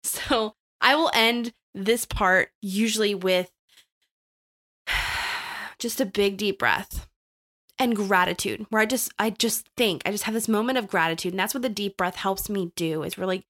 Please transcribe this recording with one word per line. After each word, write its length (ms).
So 520
I 140
will 200
end 380
this 300
part 460
usually 520
with 360
<sighs> 920
just 220
a 60
big 300
deep 220
breath 480
and 160
gratitude, 760
where 100
I 60
just, 320
I 120
just 460
think, 300
I 40
just 140
have 100
this 140
moment 300
of 100
gratitude. 440
And 80
that's 120
what 100
the 60
deep 280
breath 200
helps 320
me 260
do, 280
is 160
really 320